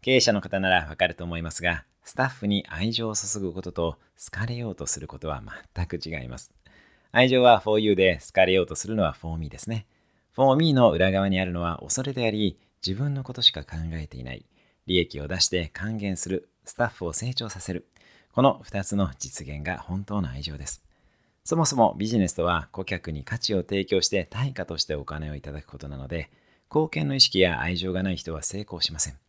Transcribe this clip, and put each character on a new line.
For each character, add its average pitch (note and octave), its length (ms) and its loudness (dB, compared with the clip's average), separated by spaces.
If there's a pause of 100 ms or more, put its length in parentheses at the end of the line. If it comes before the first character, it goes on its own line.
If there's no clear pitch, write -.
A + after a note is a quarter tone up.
経 B2+ 100 2
営 B2+ 80 8
者 A#2 120 4
の G2+ 80 2
方 F#2+ 200 -4
な F#2+ 100 2
ら F2 180 2
わ D2+ 60 -12
か F2+ 140 2
る E2 80 -6
と F2 80 -10
思 E2+ 120 -6
い E2+ 60 -4
ま E2 80 -4
す E2 140 0
が、 E2+ 200 0 (200)
ス - 100 -10
タ B2+ 120 0
ッ - 20 -2
フ - 180 -6
に G2+ 220 0
愛 F#2+ 240 -4
情 A2+ 160 -4
を G#2+ 80 -4
注 - 240 -6
ぐ F#2 120 -4
こ F2+ 80 -10
と F2+ 120 -10
と E2 260 -2 (260)
好 - 60 -4
か G#2 160 -4
れ A#2+ 80 -4
よ A#2+ 160 -6
う F#2 60 -8
と - 100 -8
す - 140 -4
る - 80 -12
こ C#2 100 -16
と - 80 -8
は C#2+ 160 -4 (320)
全 F2+ 120 -2
く F2 100 -8
違 D#2+ 140 -8 (140)
い B1 40 -12
ま A#1+ 100 -8
す。 - 160 -4 (560)
愛 B2+ 180 6
情 B2+ 140 6
は A#2+ 160 10
for G#2+ 220 2
you G#2+ 160 4
で、 F#2 280 6
好 - 80 -12
か F#2 140 6
れ F#2 60 4
よ F#2 100 6
う E2 40 2
と D#2+ 100 -6
す - 100 -2
る G#2+ 80 -4
の G#2+ 80 2
は D2+ 180 0
for E2 160 -6
me D#2+ 120 -6
で - 100 -14
す - 100 -6
ね。 A2 200 -8 (440)
for C3+ 240 4
me D#3 180 4
の A#2+ 180 8
裏 F2+ 180 4
側 G2 180 2
に F#2+ 120 2
あ F#2+ 40 2
る F2+ 60 -4
の F2 100 -4
は E2+ 220 -4
恐 - 220 -2
れ C#3 80 -6
で B2+ 120 -2
あ A2+ 60 2
り、 G#2 260 0 (300)
自 F#2+ 100 -2
分 C#3 180 -2
の C3+ 100 -6
こ B2+ 80 -12
と B2 100 -6
し - 80 8
か D2 140 -8
考 - 140 -10 (160)
え D#2 120 -8
て C2+ 100 -16
い B1+ 60 -12
な B1+ 120 -10
い、 - 120 -18 (400)
利 F#2 140 4
益 D2+ 200 -2
を D2 60 -8
出 F2 140 -4
し - 80 2
て F2 240 0
還 A2 240 -6
元 G2+ 200 -2
す - 120 -4
る、 F#2 220 -4 (140)
ス - 100 -10
タ A#2+ 100 0
ッ A#2 60 -2
フ - 160 -8
を E2 60 -4
成 B2 220 -2
長 A#2+ 140 -6
さ G2 100 -12
せ F#2 160 -4
る、 - 140 -10 (440)
こ A#2+ 100 2
の C3+ 200 4
二 G2 220 -6
つ - 100 -2
の F#2+ 240 2
実 - 260 -6
現 D2 220 -8
が F2+ 120 -4
本 G2 260 -6
当 G#2 180 -4
の D2+ 80 -4
愛 C2+ 120 -10
情 D2+ 140 -10
で C#2+ 120 -10
す。 - 160 -8 (580)
そ - 140 -2
も E3 100 4
そ - 80 0
も A#2 240 6
ビ G2+ 80 -2
ジ A2 140 2
ネ F#2 80 4
ス - 60 0
と E2+ 100 -2
は E2+ 260 0
顧 F#2+ 140 -8
客 F2 260 -6
に D2 140 -8
価 - 160 -6
値 G#2 160 -2
を F2+ 60 0
提 G2 240 -2
供 F#2+ 160 2
し - 60 0
て F#2 220 -2
対 B2+ 240 -4
価 F#2 120 -8
と E2 120 -8
し - 60 -12
て D#2 100 -6
お C#2+ 100 -6
金 D2+ 280 -8
を - 20 -8
い C#2+ 60 -10
た D2 100 -14
だ D2 120 -12
く - 40 -20
こ C#2+ 120 -18
と C#2+ 100 -14
な C#2+ 80 -12
の C2+ 100 -12
で、 D#2+ 240 -8 (400)
貢 D3+ 180 0
献 D3+ 200 -4
の C#3 80 -2
意 C3 40 0
識 - 200 2
や F2 200 4
愛 F2 160 -2
情 F#2 160 -4
が F#2 120 -2
な F#2+ 80 -2
い F2 40 -4
人 E2 160 -10
は D#2 120 -8
成 G2 160 -4
功 F#2 200 -10
し - 120 -4
ま D#2+ 80 -8
せ - 100 -2
ん。 C2 40 -16 (140)